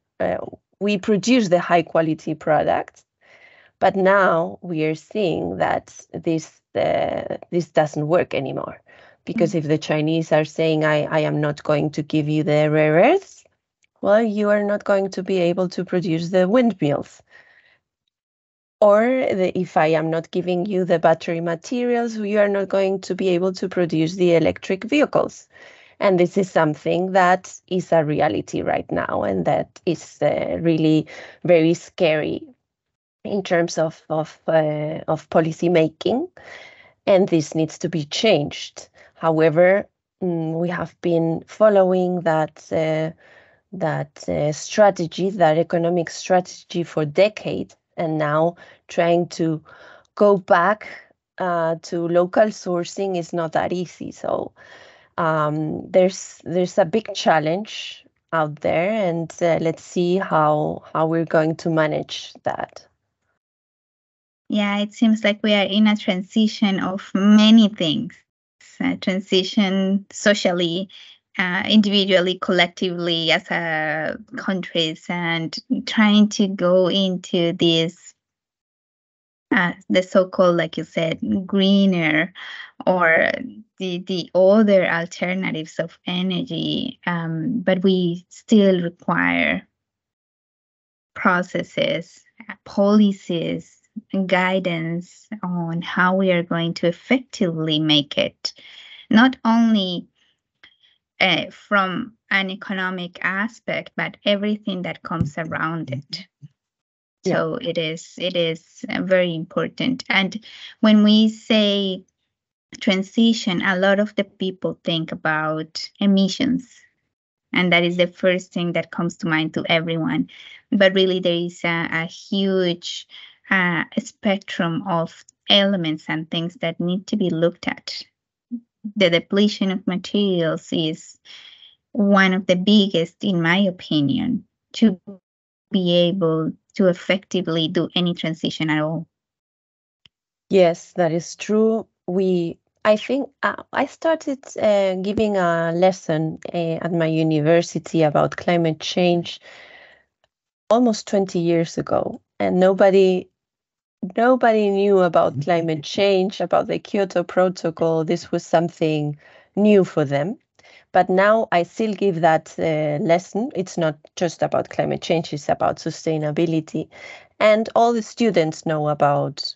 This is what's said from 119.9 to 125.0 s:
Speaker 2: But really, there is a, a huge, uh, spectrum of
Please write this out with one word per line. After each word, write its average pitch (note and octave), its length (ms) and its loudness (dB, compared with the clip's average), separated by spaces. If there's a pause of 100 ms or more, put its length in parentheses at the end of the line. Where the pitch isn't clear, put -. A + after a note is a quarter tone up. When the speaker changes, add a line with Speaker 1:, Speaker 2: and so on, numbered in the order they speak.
Speaker 2:
But G3 240 4
really, F#3 260 2
there F3 140 0
is F3 300 -6
a, E3+ 260 -2
a E3 160 -4
huge, F#3 1000 -4 (440)
uh, F3+ 320 0 (160)
spectrum F#3+ 880 -4
of E3+ 380 -4 (240)